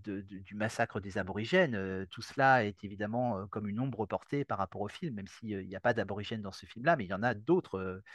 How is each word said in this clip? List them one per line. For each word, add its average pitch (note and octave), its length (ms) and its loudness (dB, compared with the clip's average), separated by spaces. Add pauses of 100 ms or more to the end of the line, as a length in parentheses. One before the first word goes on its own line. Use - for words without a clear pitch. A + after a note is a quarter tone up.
de, G2+ 200 -6
de, G2 160 -12
du F#2+ 160 -14
massacre G#2+ 460 0
des G2 180 -6
aborigènes. A2+ 560 2
Euh, F#2+ 340 -2
tout - 140 -12
cela C3+ 420 6
est G#2 180 -4
évidemment, G#2 560 -2
euh, G2 80 -4
comme G#2 220 -4
une G2+ 100 -2
ombre A2+ 280 -2
portée C#3+ 380 -2
par A2 120 -2
rapport G2 240 -4
au G2+ 80 -2
film, D3+ 280 -6
même F#2+ 100 -8
si, G#2+ 280 -8
euh, G2 60 -2
il F#2+ 80 -10
n'y F#2+ 80 -8
a F#2+ 40 -6
pas A#2+ 120 4
d'aborigènes G#2 480 -2
dans G2+ 120 -6
ce - 120 -14
film-là, C3+ 320 2
mais B2 80 -4
il F2 40 -6
y F#2+ 60 0
en F#2+ 80 -2
a A#2+ 120 2
d'autres, A2 440 2
euh, F#2+ 240 -4 (120)